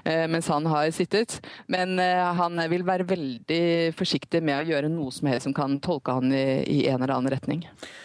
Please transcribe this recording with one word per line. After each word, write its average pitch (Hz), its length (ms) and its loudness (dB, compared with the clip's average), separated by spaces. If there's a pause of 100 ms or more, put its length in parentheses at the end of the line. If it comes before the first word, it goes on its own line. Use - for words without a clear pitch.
eh, 165 220 2
mens 165 220 0
han 151 160 2
har 156 240 2
sittet, - 540 -2 (260)
men, 185 300 0
eh, 180 340 2
han 175 240 0 (140)
vil 180 120 0
være 180 220 0
veldig 165 880 0
forsiktig - 500 -2
med 147 220 0
å 165 60 -2
gjøre 151 180 0
noe 160 240 -2
som - 160 -2
helst 120 160 0
som 135 80 0
kan 139 280 0
tolke 139 340 -2
han 131 180 2
i, 135 320 2
i 139 240 2
en 131 140 2
eller 135 100 0
annen 127 180 0
retning. 139 360 -4 (380)